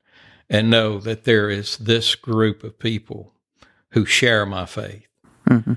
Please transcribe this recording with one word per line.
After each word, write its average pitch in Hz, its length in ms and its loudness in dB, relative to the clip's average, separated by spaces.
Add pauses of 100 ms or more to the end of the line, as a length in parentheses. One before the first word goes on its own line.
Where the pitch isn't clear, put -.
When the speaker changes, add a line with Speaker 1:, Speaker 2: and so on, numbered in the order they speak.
(480)
Speaker 1:
and 110 220 2
know 107 300 2
that 110 240 -8
there 104 260 4
is 101 260 -6
this 113 380 0
group 110 500 -2
of 113 140 -18
people 107 560 -8 (560)
who 110 160 0
share 113 400 2
my 92 180 -8
faith. 101 420 -14 (440)
Speaker 2:
Mm-hmm. 120 260 2